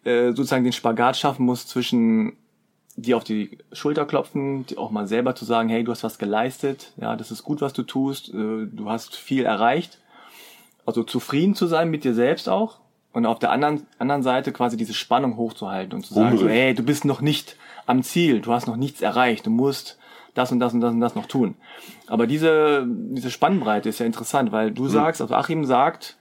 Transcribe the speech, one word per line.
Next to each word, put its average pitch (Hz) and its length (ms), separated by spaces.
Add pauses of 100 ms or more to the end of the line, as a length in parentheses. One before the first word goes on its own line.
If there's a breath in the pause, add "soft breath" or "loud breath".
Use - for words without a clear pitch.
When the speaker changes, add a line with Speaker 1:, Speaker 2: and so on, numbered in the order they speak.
Speaker 1:
äh, 123 240
sozusagen 127 380
den 123 80
Spagat 123 440
schaffen 135 280
musst 123 240
zwischen 113 640 (640)
dir 120 200
auf 110 60
die 107 340 (140)
Schulter 151 340
klopfen, 139 600
dir - 140
auch - 120
mal 104 160
selber 123 260
zu - 120
sagen, 113 240
hey, 113 140
du 117 80
hast 113 120
was 110 160
geleistet, 120 800
ja, 113 180
das 113 160
ist 110 120
gut, 147 180
was 139 120
du 123 100
tust, 135 460
äh, - 40
du 107 560
hast 113 260
viel 131 300
erreicht. 117 520 (880 loud breath)
Also 117 180
zufrieden 151 520
zu 180 120
sein 165 240
mit 151 120
dir 127 120
selbst 131 340
auch 208 300 (340)
und 117 140
auf 117 120
der - 120
anderen, 147 340 (140)
anderen 135 240
Seite 131 280
quasi 117 260
diese 110 180
Spannung 127 420
hochzuhalten 98 560
und 98 120
zu - 100
sagen, 110 220
so, 95 60
Speaker 2:
Hungrig. 110 160
Speaker 1:
hey, 131 140
du 117 100
bist 139 220
noch 139 160
nicht 147 340 (300 loud breath)
am 127 160
Ziel, 139 400
du 113 100
hast 120 160
noch 113 100
nichts 139 240
erreicht, 117 440
du 110 60
musst 135 480 (340 loud breath)
das 127 180
und 123 80
das 120 140
und 120 80
das 120 100
und 117 80
das 120 160
noch 107 120
tun. 117 280 (520 loud breath)
Aber 117 180
diese, 151 640
diese 123 420
Spannbreite 117 600
ist - 100
ja 120 80
interessant, 117 440
weil 110 200
du - 140
Speaker 2:
Hm. - 40
Speaker 1:
sagst, 151 320
also - 140
Achim 160 300
sagt 131 560